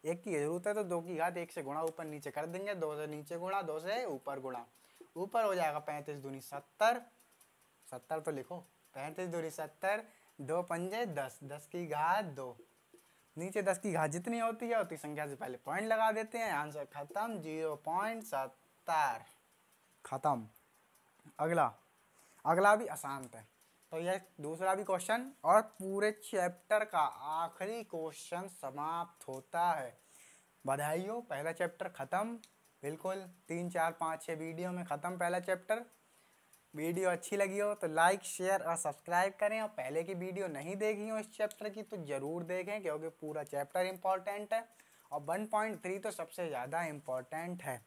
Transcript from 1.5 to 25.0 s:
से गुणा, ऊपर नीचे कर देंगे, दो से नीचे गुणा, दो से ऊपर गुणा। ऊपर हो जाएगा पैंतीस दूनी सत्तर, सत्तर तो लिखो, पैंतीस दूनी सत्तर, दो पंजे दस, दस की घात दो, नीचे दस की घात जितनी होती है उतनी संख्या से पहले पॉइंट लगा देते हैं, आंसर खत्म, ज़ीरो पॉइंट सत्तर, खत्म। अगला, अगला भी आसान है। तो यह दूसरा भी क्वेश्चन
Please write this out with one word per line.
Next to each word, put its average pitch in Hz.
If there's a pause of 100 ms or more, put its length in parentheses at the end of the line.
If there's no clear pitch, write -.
से 165
गुणा, 143
ऊपर 165
नीचे 147
कर 151
देंगे, 190
दो 160
से 151
नीचे 151
गुणा, 190
दो 156
से 208
ऊपर 139
गुणा। 127 (500)
ऊपर 202
हो 202
जाएगा 156
पैंतीस 147
दूनी 135
सत्तर, 214 (880)
सत्तर 143
तो 156
लिखो, 151 (360)
पैंतीस 160
दूनी 165
सत्तर, 190 (340)
दो 151
पंजे 180
दस, 143
दस 143
की 175
घात 160
दो, 131 (800)
नीचे 190
दस 185
की 196
घात 156
जितनी 180
होती 226
है 233
उतनी 170
संख्या 147
से 143
पहले 131
पॉइंट 180
लगा 220
देते 220
हैं, 226
आंसर 147
खत्म, 196
ज़ीरो 156 (100)
पॉइंट 214
सत्तर, 135 (800)
खत्म। 131 (880)
अगला, 160 (800)
अगला 190
भी 220
आसान 139
है। - (460)
तो 160
यह 180 (200)
दूसरा 165
भी 202
क्वेश्चन 214 (140)